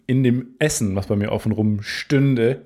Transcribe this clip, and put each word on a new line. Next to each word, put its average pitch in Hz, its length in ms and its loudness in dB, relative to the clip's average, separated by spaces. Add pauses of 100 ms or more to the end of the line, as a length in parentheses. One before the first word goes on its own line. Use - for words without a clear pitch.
in 131 200 2
dem 123 240 0 (100)
Essen, 113 380 0
was 98 100 -4
bei 107 80 0
mir 101 160 -2
offen 107 220 -2
rumstünde. 117 1120 0